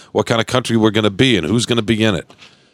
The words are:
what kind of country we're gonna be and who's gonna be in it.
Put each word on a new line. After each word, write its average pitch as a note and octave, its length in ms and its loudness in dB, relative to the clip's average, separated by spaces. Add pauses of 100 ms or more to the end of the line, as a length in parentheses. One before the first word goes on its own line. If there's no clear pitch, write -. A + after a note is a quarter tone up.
(100)
what - 160 -2
kind A#2 140 0
of A2 80 -2
country A#2+ 280 -2
we're A2 140 4
gonna G#2 200 0
be A#2+ 260 2
and E2 100 -2
who's A2 200 0
gonna A#2 160 -2
be G#2+ 200 -2
in G#2+ 140 0
it. - 120 -8 (460)